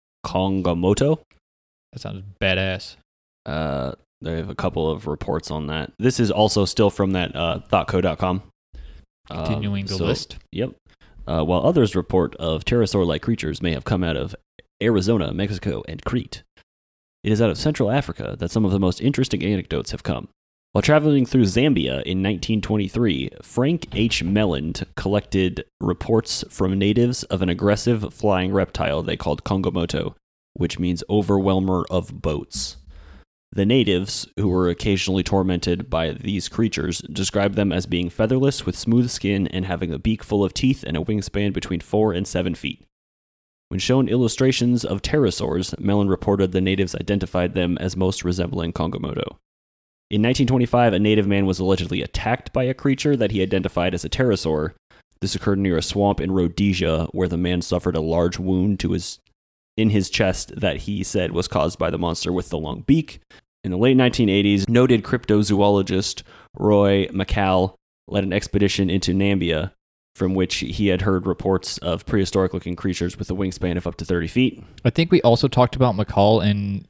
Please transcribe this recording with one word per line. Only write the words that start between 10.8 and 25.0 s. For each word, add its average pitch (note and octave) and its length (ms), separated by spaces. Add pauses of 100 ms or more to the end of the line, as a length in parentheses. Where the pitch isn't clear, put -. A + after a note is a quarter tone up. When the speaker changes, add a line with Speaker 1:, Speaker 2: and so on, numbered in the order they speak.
Speaker 1:
Uh, D#2+ 140
while F2 240
others C3+ 300
report F2 400
of D#2+ 280
pterosaur-like F#2+ 560
creatures D#2+ 400
may F2 120
have C2 120
come F2+ 200
out E2 120
of C2 180 (460)
Arizona, G2+ 520
Mexico, G2 560
and D3 160
Crete, - 400 (800)
it G#2 80
is A2 100
out G#2+ 80
of - 80
Central C#3 320
Africa - 480
that E2+ 140
some A2 120
of F#2+ 60
the G2 80
most F#2 220
interesting C3 420
anecdotes F#2 480
have - 140
come. - 240 (420)
While G#2 120
traveling D3 440
through B2 200
Zambia F#2 580
in F#2+ 180
nineteen G2+ 380
twenty-three, G2+ 720 (120)
Frank D3+ 500
H. A2 320
Melland E2+ 600 (100)
collected F#2+ 680 (160)